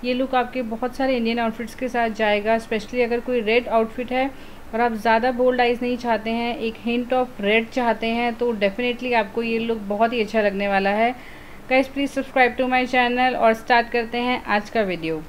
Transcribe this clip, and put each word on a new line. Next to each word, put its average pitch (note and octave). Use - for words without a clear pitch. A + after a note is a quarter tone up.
ये B3
look C4
आपके B3
बहुत B3
सारे C4+
Indian A#3
outfits A3+
के C4
साथ A#3
जाएगा, G#3+
especially A3+
अगर A#3
कोई B3
red A#3
outfit A3+
है C4
और A3+
आप A#3+
ज़्यादा A3+
bold B3
eyes A#3+
नहीं B3
चाहते A3+
हैं, A#3
एक A3+
hint A#3+
of B3+
red A3+
चाहते A3+
हैं, A#3
तो A#3+
definitely A#3+
आपको A3+
ये A3+
look A3+
बहुत A3+
ही A#3+
अच्छा G#3+
लगने G3+
वाला G3
है। A#3
Guys, C4
please C#4
subscribe B3+
to B3+
my B3+
channel B3
और A3+
start A#3
करते A#3
हैं B3
आज G#3
का A3+
video। D#3+